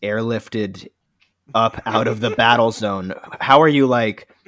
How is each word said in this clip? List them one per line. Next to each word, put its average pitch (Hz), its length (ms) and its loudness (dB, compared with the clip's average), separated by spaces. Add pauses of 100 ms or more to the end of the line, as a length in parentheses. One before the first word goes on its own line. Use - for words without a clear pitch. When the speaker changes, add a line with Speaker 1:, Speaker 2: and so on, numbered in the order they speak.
Speaker 1:
airlifted 107 840 -6 (680)
up 113 320 -2
out 110 200 0
of 110 120 -4
the 113 100 -2
Speaker 2:
<laughs> 107 80 -8
Speaker 1:
battle 117 340 4
zone." 98 420 -6 (260)
How 139 220 4
are 160 80 4
you, 139 180 2
like, 117 400 -2 (200)